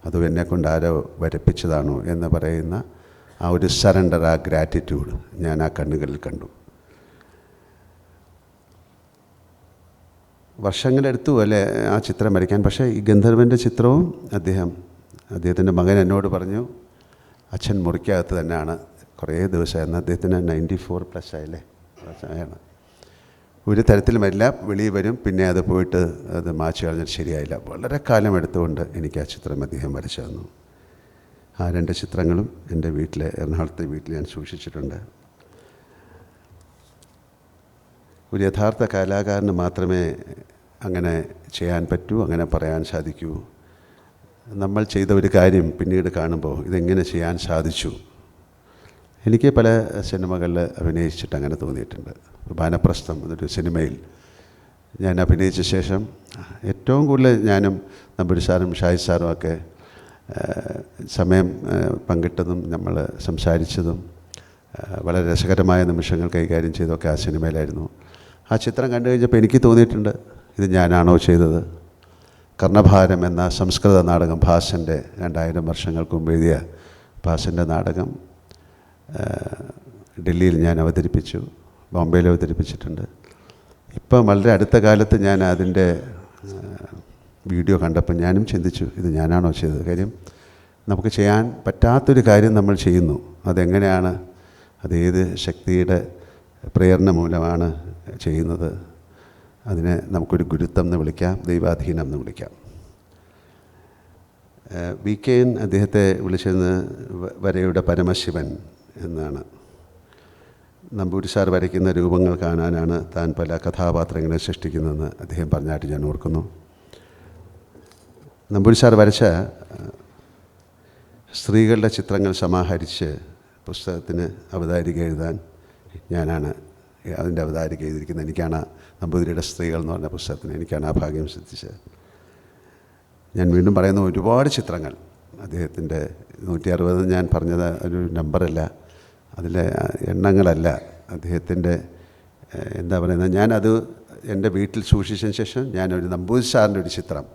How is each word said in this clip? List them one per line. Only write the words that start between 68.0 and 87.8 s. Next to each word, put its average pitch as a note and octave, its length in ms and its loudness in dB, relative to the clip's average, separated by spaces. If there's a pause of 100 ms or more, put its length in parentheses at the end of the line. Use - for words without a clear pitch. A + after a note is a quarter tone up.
ആ A2 40 2
ചിത്രം B2 340 -2
കണ്ടു A#2+ 180 -2
കഴിഞ്ഞപ്പോൾ A#2+ 280 4
എനിക്ക് A2 280 6
തോന്നിയിട്ടുണ്ട്, A2+ 440 6 (500)
"ഇത് G2 120 0
ഞാനാണോ F2 460 6
ചെയ്തത്?" E2+ 480 4 (1000)
കർണഭാരം F#2+ 640 6
എന്ന F2 220 0
സംസ്കൃത F#2 540 4
നാടകം, E2 420 2
ഭാസൻ്റെ, E2 600 2 (140)
രണ്ടായിരം E2 480 -4
വർഷങ്ങൾക്ക് E2 480 -4
മുമ്പ് D#2+ 180 0
എഴുതിയ E2 280 4 (680)
ഭാസൻ്റെ E2+ 380 0
നാടകം, F2 680 -4 (800)
ആ, - 120 -8 (1000)
ഡൽഹിയിൽ E2+ 380 4
ഞാൻ E2+ 200 4
അവതരിപ്പിച്ചു, E2 640 0 (460)
ബോംബെയിൽ F2 360 4
അവതരിപ്പിച്ചിട്ടുണ്ട്. E2 720 -2 (920)
ഇപ്പം B2 320 4
വളരെ G2+ 260 6
അടുത്ത G#2 240 4
കാലത്ത് G#2+ 460 6
ഞാൻ G2 220 4
അതിൻ്റെ, F2+ 580 2 (420)
ആ, F#2+ 320 -14 (680)
വീഡിയോ F2 320 2
കണ്ടപ്പോൾ E2+ 340 0